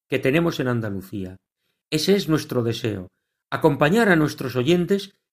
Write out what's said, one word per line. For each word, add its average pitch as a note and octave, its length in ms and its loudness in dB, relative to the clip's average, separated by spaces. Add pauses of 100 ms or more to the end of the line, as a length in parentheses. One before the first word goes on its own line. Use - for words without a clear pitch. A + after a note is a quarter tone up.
que C3 100 0
tenemos D#3+ 400 0
en C3 80 -2
Andalucía. G2 720 -6 (540)
Ese D#3 240 2
es E3+ 120 0
nuestro B2+ 360 0
deseo, A2 480 -4 (400)
acompañar D#3 580 2
a F3 60 6
nuestros C3+ 400 -2
oyentes F3 580 0 (180)